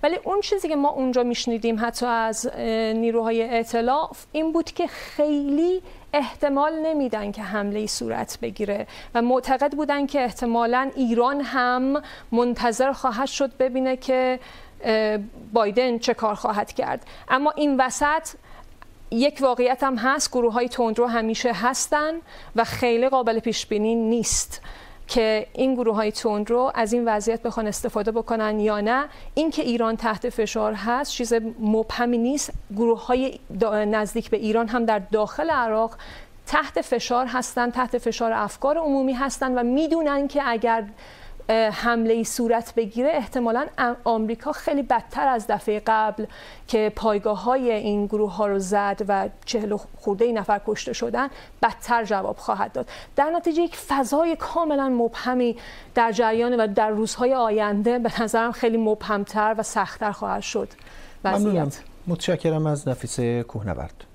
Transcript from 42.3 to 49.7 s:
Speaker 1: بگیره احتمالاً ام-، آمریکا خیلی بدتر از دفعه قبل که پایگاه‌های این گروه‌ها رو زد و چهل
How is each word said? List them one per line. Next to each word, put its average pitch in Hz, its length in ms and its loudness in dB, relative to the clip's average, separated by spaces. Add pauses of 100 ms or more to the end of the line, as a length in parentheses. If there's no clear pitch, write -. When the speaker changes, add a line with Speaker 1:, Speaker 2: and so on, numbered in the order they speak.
Speaker 1:
بگیره 233 340 0
احتمالاً 247 580 0 (120)
ام-، 240 260 0
آمریکا 226 480 0
خیلی 285 300 -2
بدتر 254 460 0
از 233 180 0
دفعه 208 400 0
قبل 220 400 2 (420)
که 214 280 2
پایگاه‌های 220 760 2
این 208 360 0
گروه‌ها 208 400 0
رو 202 120 0
زد 202 500 0
و 196 200 2 (160)
چهل 214 280 -2